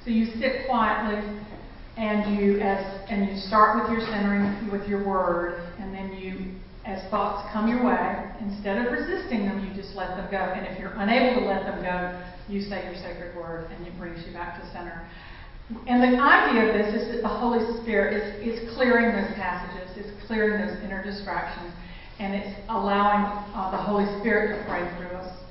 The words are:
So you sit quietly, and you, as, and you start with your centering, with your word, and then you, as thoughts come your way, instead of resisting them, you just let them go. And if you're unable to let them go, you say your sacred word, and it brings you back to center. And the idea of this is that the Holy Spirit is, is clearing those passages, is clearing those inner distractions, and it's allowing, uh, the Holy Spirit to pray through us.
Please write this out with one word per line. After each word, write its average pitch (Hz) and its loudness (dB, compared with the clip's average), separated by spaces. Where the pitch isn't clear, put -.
So 247 -6
you 220 4
sit 262 0
quietly, 214 2
and 208 2
you, 202 6
as, 196 2
and 196 2
you - -2
start 220 6
with 226 0
your 226 0
centering, 202 0
with 202 -2
your 196 0
word, 175 2
and 190 -8
then 190 -6
you, 190 -6
as - -6
thoughts 190 0
come 220 2
your 247 4
way, 208 2
instead 202 -2
of 240 2
resisting 285 -2
them, 196 0
you 196 -8
just 196 -10
let 185 -4
them 185 -6
go. 196 0
And 185 -2
if - -8
you're 190 -8
unable 226 4
to 196 0
let 196 0
them - -4
go, 180 -2
you 202 -2
say 190 -6
your 175 -8
sacred 175 -10
word, 165 -8
and 170 -10
it 175 -12
brings 170 -8
you 170 -12
back 175 -8
to 180 -12
center. 175 -10
And 247 6
the 247 8
idea 277 8
of 208 4
this 214 2
is - -4
that 226 0
the 220 0
Holy 233 2
Spirit 208 2
is, 226 -4
is - -8
clearing 233 6
those 202 -2
passages, - -6
is 202 -10
clearing 214 2
those - -6
inner 190 -6
distractions, 180 -6
and 196 -4
it's - -6
allowing, 202 4
uh, 190 -2
the 190 -2
Holy 202 4
Spirit 214 2
to - -6
pray 175 -4
through 180 -8
us. - -10